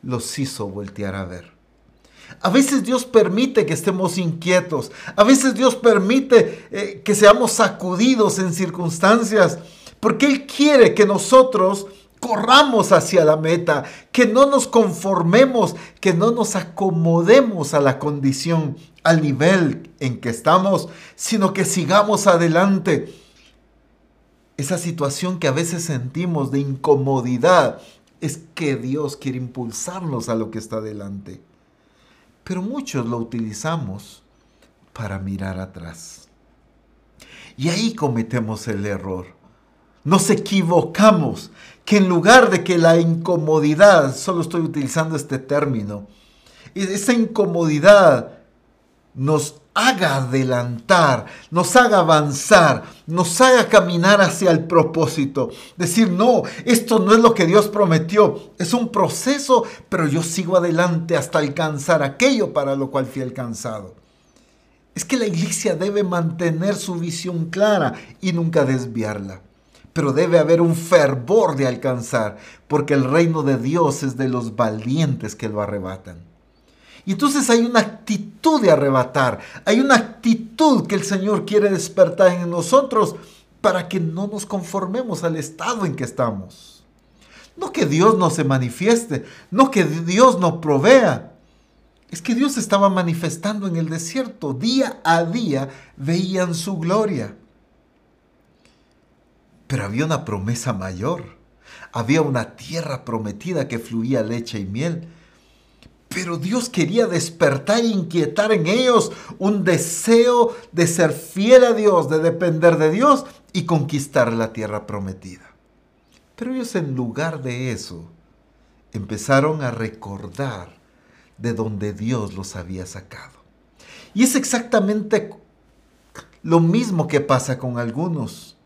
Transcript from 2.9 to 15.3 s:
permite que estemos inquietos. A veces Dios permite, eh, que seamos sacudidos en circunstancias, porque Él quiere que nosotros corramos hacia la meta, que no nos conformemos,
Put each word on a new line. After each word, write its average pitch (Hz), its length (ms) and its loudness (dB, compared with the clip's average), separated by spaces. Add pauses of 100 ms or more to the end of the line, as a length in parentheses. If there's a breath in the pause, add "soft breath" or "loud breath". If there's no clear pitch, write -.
permite 208 600 2
que 160 60 -4
estemos 185 460 -2
inquietos. 175 720 -2 (240 loud breath)
A 208 80 6
veces 262 300 4
Dios 240 200 2
permite, 226 960 2
eh, - 340 -8
que 208 120 0
seamos 226 360 6
sacudidos 202 880 0
en 185 160 -2
circunstancias, 190 1040 0 (400 loud breath)
porque 233 280 0
Él 277 200 0
quiere 277 480 4
que 208 120 4
nosotros 202 800 2 (340 loud breath)
corramos 240 720 2
hacia 175 300 4
la 151 140 4
meta, 160 480 0 (260 loud breath)
que 247 160 4
no 240 200 4
nos 277 200 0
conformemos, 190 1080 2 (240 loud breath)